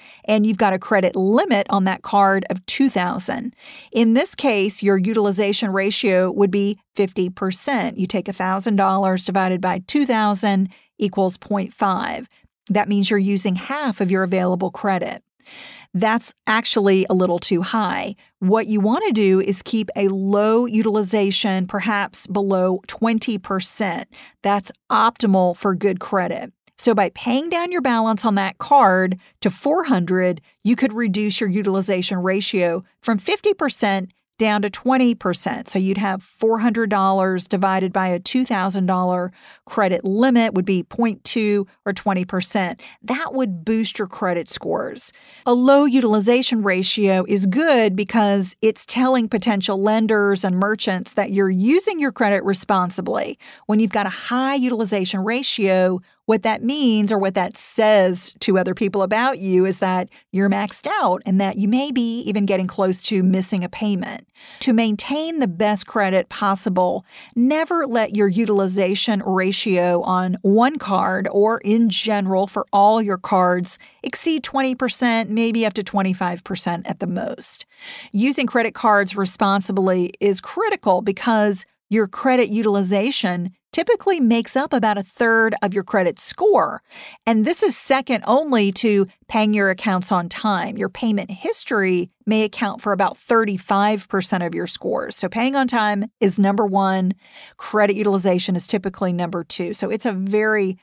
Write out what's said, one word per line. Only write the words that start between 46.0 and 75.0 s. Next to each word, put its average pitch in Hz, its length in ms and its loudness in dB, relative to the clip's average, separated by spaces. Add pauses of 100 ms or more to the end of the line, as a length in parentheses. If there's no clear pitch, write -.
ratio 190 640 0
is 196 160 0
good 226 500 2
because 202 640 0
it's 220 240 0
telling 254 440 0
potential 196 520 -2
lenders 208 640 2
and 185 160 0
merchants 202 540 -2
that 202 180 -2
you're 196 180 2
using 285 520 2
your 277 100 0
credit 202 320 0
responsibly. 185 960 -2 (280)
When 214 120 2
you've 220 140 2
got 202 120 0
a 190 40 -4
high 262 460 -4
utilization 214 680 -2
ratio, 190 800 0 (240)
what 220 160 2
that - 220 -2
means 233 480 2
or 214 80 2
what 190 160 0
that 180 200 -2
says 196 840 2
to 185 180 2
other 180 160 0
people 196 300 -2
about 226 340 0
you 185 260 2
is 190 140 0
that 185 320 -2 (220)
you're 196 180 2
maxed 202 380 -4 (120)
out 247 240 0
and 190 160 2
that 196 180 -2
you 196 100 0
may 262 240 0
be 233 300 -2
even 202 260 -2
getting 185 180 0
close 185 380 -2
to 202 180 -2
missing 185 420 0
a 180 60 -8
payment. - 580 -6 (340)
To 254 120 2
maintain 277 640 -2
the 262 100 0
best 196 380 0
credit 190 440 0
possible, 190 760 -2 (300)
never 311 500 2
let 233 300 -2
your 202 120 4
utilization 196 960 0
ratio 185 800 0
on 185 400 0
one 233 380 4
card 196 520 -2
or 214 280 2
in 220 320 2
general 196 560 0
for - 260 -4
all 214 300 4
your 196 160 -2
cards 180 580 0 (240)
exceed 311 420 -4
twenty 269 300 -2
percent, 233 560 -2